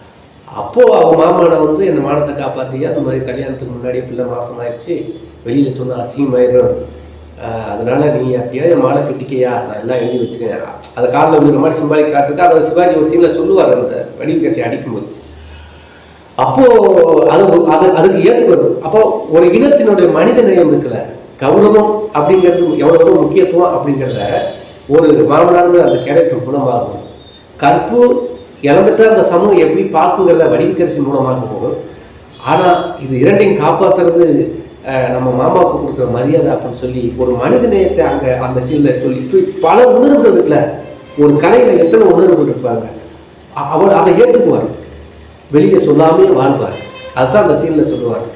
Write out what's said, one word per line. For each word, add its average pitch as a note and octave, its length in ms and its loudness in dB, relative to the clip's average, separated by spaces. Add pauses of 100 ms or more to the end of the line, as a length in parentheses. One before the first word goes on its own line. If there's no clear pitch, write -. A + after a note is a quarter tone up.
(440)
அப்போ - 540 2
அவங்க - 180 4
மாமனை E3 480 2
வந்து, D3+ 220 0
"என்ன D#3 140 -2
மானத்தை C#3+ 440 -4
காப்பாத்தியா, C3 420 -8
அந்த D#3 140 -4
மாதிரி C3 240 -4
கல்யாணத்துக்கு B2+ 500 -10
முன்னாடியே B2 300 -8
பிள்ளை B2 200 -8
மாசமாயிருச்சு, A#2+ 880 -10 (320)
வெளியில C3 240 -2
சொன்னா B2 240 -8
அசிங்கமாயிரும். B2 760 0 (720)
அஹ், A2 300 -10
அதனால A#2+ 360 -2
நீ B2+ 280 -2
அப்படியே C3 360 -4
என் D3+ 100 2
மாலை C#3 220 0
கட்டிக்கையா, B2+ 460 -4
நான் A#2+ 320 -8
எல்லாம் B2 160 -4
எழுதி A#2+ 220 -4
வச்சிருக்கேன்." - 640 -8 (140)
அதை B2 160 -2
காலில் D3+ 300 2
விழுற D3 180 2
மாதிரி D#3 240 0
சிம்பாலிக் D3+ 300 0
ஷாட் C#3+ 120 0
இருக்கு. D3 180 -4
அதை E3 200 4
சிவாஜி F3 320 0
ஒரு D3+ 120 2
சீன்ல E3+ 220 2
சொல்லுவார் - 460 2
அந்த B2 340 -6 (120)
வடிவுக்கரசி D3 400 -2
அடிக்கும்போது. A2 460 -8 (1300)
அப்போ C3 280 0 (640)
அது, F3 380 4
அது, D#3+ 260 2
அதுக்கு - 380 2
ஏத்துக்கணும். - 520 2
அப்போ G#3+ 480 0
ஒரு E3+ 160 4
இனத்தினுடைய G#3 640 2
மனித A3+ 300 2
நேயம் F3+ 300 2
இருக்குல்ல, B2 300 -4 (380)
கௌரவம் G#3 580 2 (160)
அப்படிங்கிறது E3+ 640 2
எவ்வளவு E3 380 4
முக்கியத்துவம் F3+ 600 0
அப்படிங்கிறத C3 640 -4 (500)
ஒரு D3+ 420 4
மாமனாருங்கிற F3 520 4
அந்த - 220 0
கேரக்டர் E3 440 0
மூலமாகும். B2 500 -4 (580)
கற்பு - 720 0 (340)
இழந்துட்டு G3+ 460 4
அந்த F#3 140 2
சமூகம் F#3+ 340 2
எப்படி D#3+ 260 2
பார்க்குங்கிறத E3+ 640 2
வடிவுக்கரசி D3+ 580 -2
மூலமாகவும். B2+ 720 -4 (720)
ஆனா F3 580 0
இது C3 160 -4
இரண்டையும் G3 460 2
காப்பாத்துறது, E3+ 880 2 (360)
அஹ், B2+ 220 -2
நம்ம B2+ 220 -2
மாமாவுக்கு D#3+ 500 0
கொடுக்குற - 300 -4
மரியாதை - 420 0
அப்படின்னு - 200 -6
சொல்லி B2+ 440 -6
ஒரு B2+ 140 -2
மனித B2+ 360 0
நேயத்தை F#3 380 0
அங்க C3+ 360 -2
அந்த B2+ 200 -4
சீன்ல C#3+ 400 -2
சொல்லி, B2+ 160 -4
இப்படி - 260 0
பல G#3+ 460 2
உணர்வுகள் B3+ 440 4
இருக்குல்ல, D#3 380 0 (480)
ஒரு D3 140 4
கலையில F#3+ 460 2
எத்தனை F3+ 280 4
உணர்வுகள் E3+ 480 2
இருப்பாங்க. A2+ 300 -6 (760)
அ-, C#3+ 120 -8
அவர் F#3+ 220 2
அதை F#3 200 2
ஏத்துக்குவார், - 540 0 (840)
வெளியே F3 340 2
சொல்லாமே D#3+ 400 4
வாழ்வார். C3+ 520 0 (380)
அதுதான் D3+ 340 0
அந்த D3 120 0
சீன்ல D#3+ 220 0
சொல்லுவார். A#2+ 380 -4 (160)